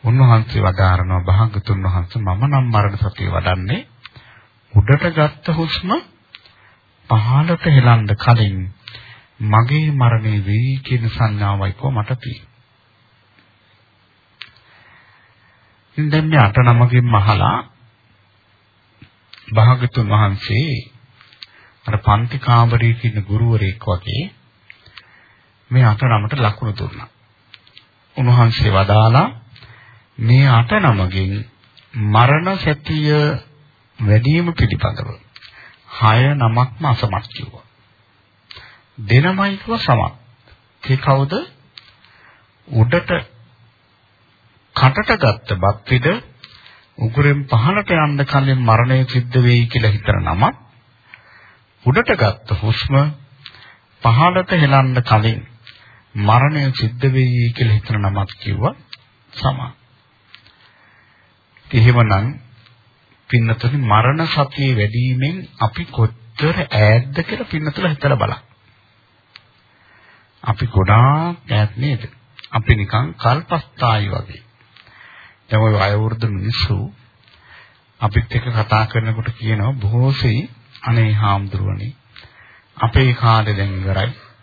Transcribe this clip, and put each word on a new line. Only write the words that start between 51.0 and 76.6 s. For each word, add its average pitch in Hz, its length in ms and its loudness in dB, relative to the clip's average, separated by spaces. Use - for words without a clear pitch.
උඩට 208 300 2
ගත්ත 107 420 -2
හුස්ම 110 380 -4
පහළට 170 540 2
හෙලන්න 135 460 2
කලින් 110 380 0
මරණය 131 580 0
සිද්ධ 120 320 -6
වෙයි 123 480 0
කියලා 113 220 0
හිතන 107 240 -2
නමත් 101 360 -2
කිව්වා 123 400 -4
සමා. 127 420 -6
එහෙමනම් 117 760 2
පින්නතුනි, 117 480 -2
මරණ 123 480 0
සතිය 139 460 -2
වැඩිවීමෙන් 127 840 -2
අපි 113 300 -4
කොච්චර - 760 -4
ඈත්ද 117 600 0
කියලා 165 260 -8
පින්නතුලා 156 440 -4
හිතලා 139 260 -2
බලන්න. 104 260 -4
අපි 117 240 -4
ගොඩාක් 127 680 2
ඈත් 107 280 -2
නේද? 131 320 -4
අපි 113 260 0
නිකන් 110 400 -4
කල්පස්ථායි 120 920 -2
වගේ. - 340 -10
දැන් 110 180 0
ඔය 110 100 4
වයෝවෘද්ධ 107 560 0
මිනිස්සු 101 480 -4